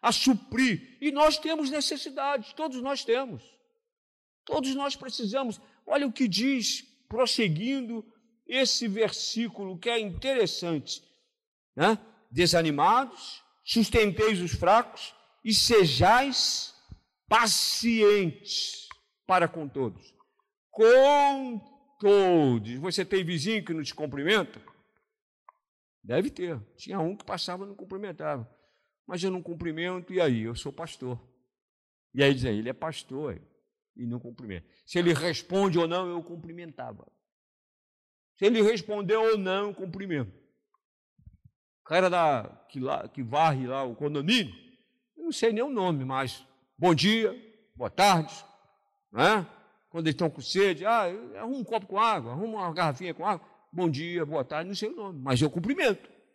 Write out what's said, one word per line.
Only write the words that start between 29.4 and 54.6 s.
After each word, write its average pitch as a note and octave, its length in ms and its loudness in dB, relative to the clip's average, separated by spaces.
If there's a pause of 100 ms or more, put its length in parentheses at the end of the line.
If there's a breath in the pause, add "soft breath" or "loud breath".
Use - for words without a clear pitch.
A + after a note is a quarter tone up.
cumprimento, E3+ 680 -8
e F3+ 80 0
aí? B2+ 220 2
Eu A#2 120 -6
sou C#3 180 -10
pastor." B2+ 480 -10 (960)
E C3+ 80 4
aí C#3 120 6
dizia: B2+ 160 -2
"Ele A2 180 -2
é C3 40 -6
pastor C3+ 680 -8 (540)
e B2 120 -10
não A#2+ 120 -6
cumprimenta." A#2 480 -14 (200 soft breath)
Se - 120 -4
ele F3 140 4
responde F3 640 0
ou E3+ 80 2
não, F3+ 220 -4
eu E3+ 140 -6
cumprimentava. E3 840 -16 (1300)
Se F#3+ 100 0
ele A3+ 160 4
respondeu G#3 600 0
ou A3 160 2
não, G3 300 -4
eu G3 60 -10
cumprimento. F3 580 -8 (1500)
O - 40 -20
cara F3+ 240 2
da, D#3 600 0
que, C#3 120 -12
lá, C3+ 280 -4
que - 140 -10
varre C3+ 440 0
lá C3+ 180 -4
o A#2+ 100 -8
condomínio, D3 600 -2 (600)
eu D#4+ 80 -14
não E4 80 -4
sei A#3 200 2
nem G#3+ 100 -2
o C#4+ 80 -2
nome, F3+ 340 0
mas C3 400 -4 (340)
bom E3+ 160 6
dia, G#3+ 380 2 (440)
boa B2 140 -6
tarde, F3+ 440 4 (800)
né? F3+ 340 4 (440)
Quando E3+ 160 -4
eles D#3 80 2
estão E3 160 -2
com D3 100 -18
sede, F3+ 460 0
"Ah, A3+ 160 2 (340)
arruma A#3 220 -8
um A#3 60 -6
copo G#3 220 -4
com G3 140 -4
água, E3+ 320 0
arruma G#3+ 280 -8
uma F3 120 -4
garrafinha E3 400 -2
com E3 140 -6
água, F#3+ 200 -2 (240)
bom E3+ 200 0
dia, E3 340 -4
boa D3 200 -2
tarde", D#3+ 240 -6